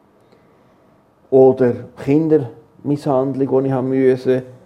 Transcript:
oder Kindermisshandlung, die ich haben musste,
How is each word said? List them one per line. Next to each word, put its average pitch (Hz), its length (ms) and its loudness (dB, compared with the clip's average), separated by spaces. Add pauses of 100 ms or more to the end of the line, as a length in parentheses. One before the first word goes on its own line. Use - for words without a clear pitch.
(1300)
oder 131 420 4 (320)
Kindermisshandlung, 139 1600 -2
die 135 60 -4
ich 135 40 -2
haben 131 160 -4
musste, 131 540 0 (240)